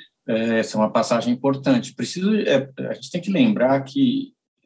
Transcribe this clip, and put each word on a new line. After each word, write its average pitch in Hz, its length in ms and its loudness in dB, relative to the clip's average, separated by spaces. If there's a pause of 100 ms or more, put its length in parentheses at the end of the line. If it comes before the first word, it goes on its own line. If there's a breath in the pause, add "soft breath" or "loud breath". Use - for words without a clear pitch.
(280 soft breath)
É, 113 320 0
essa 107 160 -2
é 107 60 2
uma 107 80 2
passagem 117 420 0
importante. 135 600 0
Preciso, 185 420 -2
é, 135 320 0 (120)
a 117 140 -6
gente - 180 -16
tem 175 100 -6
que 202 100 -6
lembrar 127 520 2
que - 500 -2 (320)